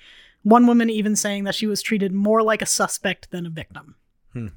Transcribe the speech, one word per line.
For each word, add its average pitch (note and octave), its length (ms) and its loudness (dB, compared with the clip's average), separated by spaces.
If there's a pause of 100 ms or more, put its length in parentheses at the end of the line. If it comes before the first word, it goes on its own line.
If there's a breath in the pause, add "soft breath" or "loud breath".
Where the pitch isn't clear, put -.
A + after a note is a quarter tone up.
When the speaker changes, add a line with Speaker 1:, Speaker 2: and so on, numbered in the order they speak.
(420 loud breath)
Speaker 1:
One A#3 240 6
woman A#3 240 4
even G#3+ 260 -2
saying G3+ 280 -4
that G3 100 -4
she A3 140 -4
was G3+ 160 -4
treated G3 280 -2
more G#3 300 2
like A3 220 0
a F3+ 40 -8
suspect - 600 -4
than F3 160 -10
a E3+ 60 -10
victim. - 420 -16 (400)
Speaker 2:
Hmm. A#2 240 -10